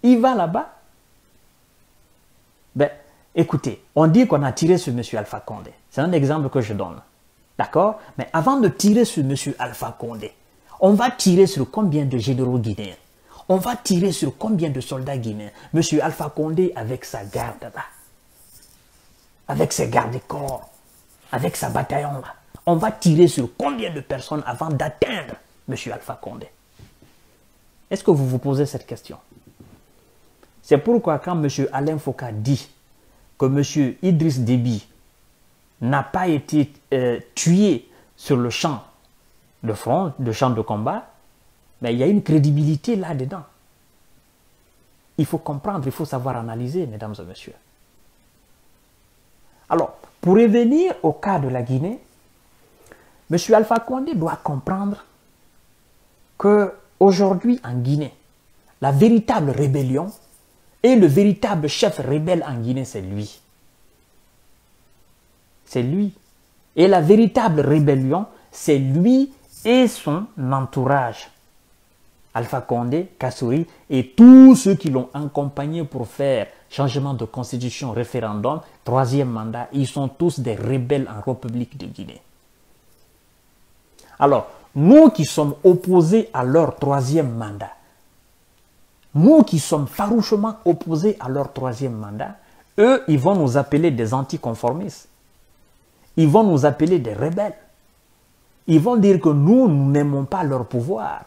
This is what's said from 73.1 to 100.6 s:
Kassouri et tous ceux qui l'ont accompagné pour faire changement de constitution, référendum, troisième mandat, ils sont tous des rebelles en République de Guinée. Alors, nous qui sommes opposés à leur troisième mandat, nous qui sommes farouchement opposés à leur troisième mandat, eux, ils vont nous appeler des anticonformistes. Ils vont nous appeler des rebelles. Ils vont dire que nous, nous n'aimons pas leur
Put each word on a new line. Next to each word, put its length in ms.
Kassouri 480
et 220
tous 440
ceux 200
qui 160
l'ont 240
accompagné 680
pour 240
faire 400
changement 460
de 100
constitution, 640
référendum, 720
troisième 460
mandat, 420
ils 140
sont 200
tous 320
des 160
rebelles 540
en 120
République 540
de 120
Guinée. 340
Alors, 280
nous 340
qui 160
sommes 380
opposés 720
à 80
leur 320
troisième 580
mandat, 380
nous 260
qui 160
sommes 300
farouchement 760
opposés 560
à 80
leur 240
troisième 440
mandat, 400
eux, 300
ils 100
vont 160
nous 240
appeler 320
des 240
anticonformistes. 920
Ils 100
vont 160
nous 240
appeler 320
des 160
rebelles. 400
Ils 120
vont 160
dire 240
que 100
nous, 380
nous 220
n'aimons 360
pas 180
leur 240